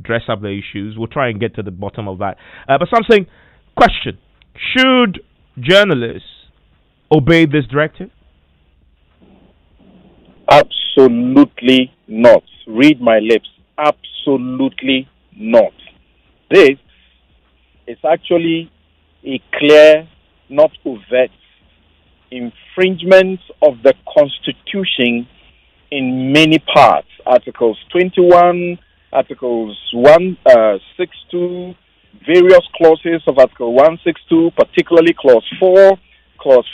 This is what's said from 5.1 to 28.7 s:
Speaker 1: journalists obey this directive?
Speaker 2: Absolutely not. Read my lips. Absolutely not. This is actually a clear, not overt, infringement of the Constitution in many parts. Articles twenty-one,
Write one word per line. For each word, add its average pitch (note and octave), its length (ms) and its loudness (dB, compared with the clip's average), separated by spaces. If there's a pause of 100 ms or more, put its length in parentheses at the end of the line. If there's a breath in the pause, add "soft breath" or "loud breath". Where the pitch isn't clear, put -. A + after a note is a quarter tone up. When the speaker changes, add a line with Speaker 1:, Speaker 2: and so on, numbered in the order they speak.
Speaker 1:
journalists C#3 720 -2 (840)
obey D#3+ 360 2
this C#3+ 220 -2
directive? D3+ 420 -8 (2500)
Speaker 2:
Absolutely B2+ 1400 0 (140)
not. A2 380 0 (240)
Read B2+ 320 0
my A2+ 180 0
lips. A2 300 -2 (280)
Absolutely D3 1300 -6 (280)
not. A2 360 0 (760)
This C#3+ 300 4 (1080)
is A#2 100 -16 (100)
actually E3 600 -4 (520)
a C3 160 -10 (140)
clear, D3+ 560 4 (400)
not D3+ 220 0 (160)
overt, A#2+ 440 -6 (1000)
infringement F#3 1080 -2 (220)
of C#3+ 140 0 (100)
the C3+ 80 4 (160)
Constitution C3+ 1200 -4 (640)
in C3 420 -6
many D#3 260 2
parts. A2 480 0 (200)
Articles B2 500 -2 (160)
twenty-one, F3 840 0 (340)